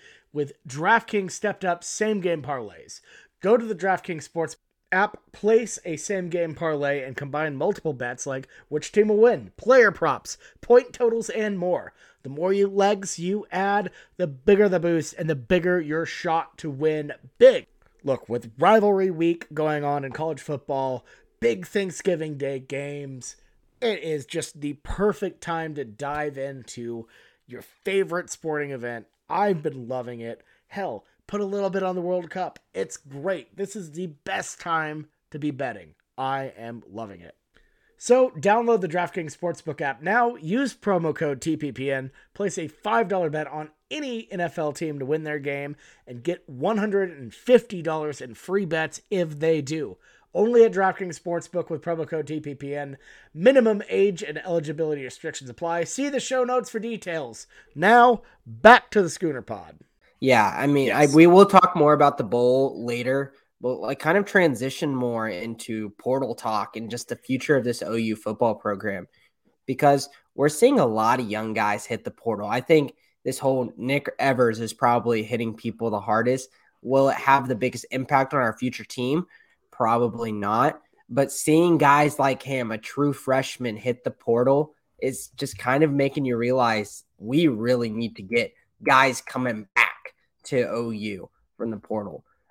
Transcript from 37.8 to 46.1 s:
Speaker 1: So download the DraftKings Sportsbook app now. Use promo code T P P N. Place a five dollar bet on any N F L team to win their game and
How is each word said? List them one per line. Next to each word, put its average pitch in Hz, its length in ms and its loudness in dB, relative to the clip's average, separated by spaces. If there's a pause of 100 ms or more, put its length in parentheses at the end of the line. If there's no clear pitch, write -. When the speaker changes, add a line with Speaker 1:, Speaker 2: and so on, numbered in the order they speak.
Speaker 1:
So 254 340 2
download 220 500 2
the 175 80 -4
DraftKings 170 480 -6
Sportsbook 160 420 -8
app 139 220 -6
now. 240 340 0
Use 214 380 -4
promo 165 420 -2
code 143 240 -4
T 156 160 -4
P 147 160 -6
P 135 200 -6
N. 131 200 -6 (220)
Place 202 240 -6
a 165 100 -6
five 220 400 -2
dollar 180 220 0
bet 151 180 -4
on 151 220 -10 (220)
any 254 400 -8
N 190 100 -6
F 165 160 -6
L 151 160 -2
team 151 260 -6
to 131 60 -8
win 156 180 -2
their 151 160 -6
game 143 360 -8 (320)
and 120 160 -16